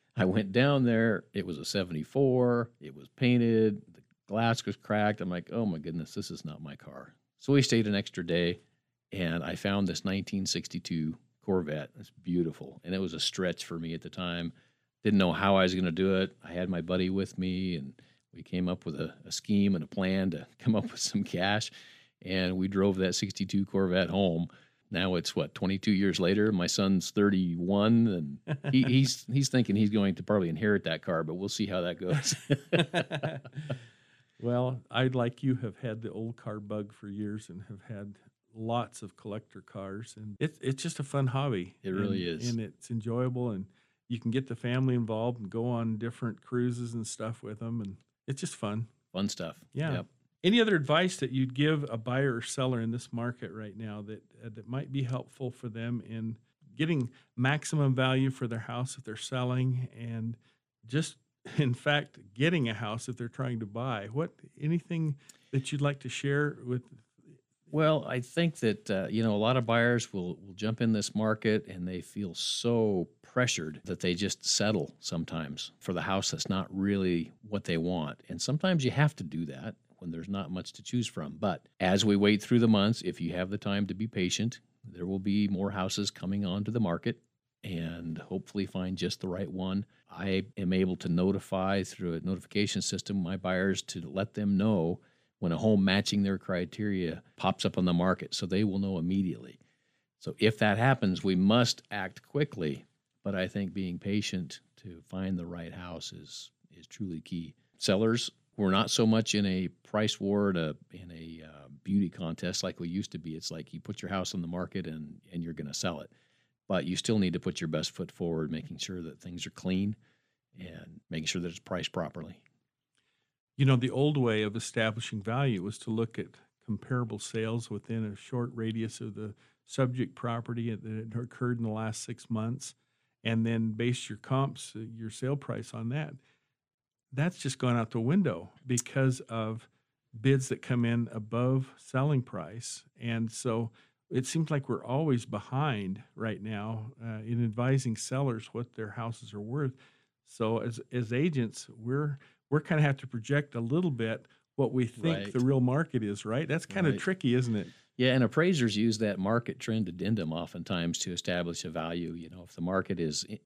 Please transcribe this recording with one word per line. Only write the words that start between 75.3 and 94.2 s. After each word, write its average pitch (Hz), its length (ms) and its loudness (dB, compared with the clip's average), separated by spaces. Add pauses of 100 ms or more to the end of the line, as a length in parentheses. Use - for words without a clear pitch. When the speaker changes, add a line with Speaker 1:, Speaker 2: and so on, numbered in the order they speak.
Speaker 1:
for - 140 -6
the 85 80 0
house 95 300 0
that's - 180 -4
not 95 200 0
really 95 640 2 (160)
what 104 180 -4
they 85 120 0
want. 82 520 -2
And - 120 -8
sometimes 156 440 2
you 120 60 4
have 143 260 4
to - 60 -8
do 82 240 -4
that 110 280 -10 (240)
when 90 120 -10
there's 85 180 -8
not 98 220 -4
much 90 220 -8
to - 100 -20
choose 123 240 -2
from. 76 320 -8
But 95 280 0 (120)
as 95 260 4
we 101 100 6
wait 101 260 6
through 120 180 4
the 113 80 8
months, 107 340 6
if 90 200 -4
you 85 120 -2
have 90 160 -2
the 104 80 -4
time 101 300 0
to 98 60 -6
be 110 140 -4
patient, 101 520 -2 (240)
there 87 220 -10
will 95 140 -2
be 101 280 2
more 98 240 0
houses 98 400 -2
coming 101 340 -2
onto 101 260 -2
the 117 80 0
market 90 400 0 (440)
and 82 560 -6
hopefully 95 480 -4
find 92 300 -4
just - 240 -2
the 104 60 -4
right 90 240 -4
one. 95 340 -2 (240)
I 95 360 0 (100)
am 90 160 0
able 92 260 4
to - 120 -4
notify 95 720 2
through 87 300 -4
a 82 80 -4
notification 95 640 -2
system 101 380 -2
my 90 160 -2
buyers 92 460 0
to - 240 -10
let 95 280 -4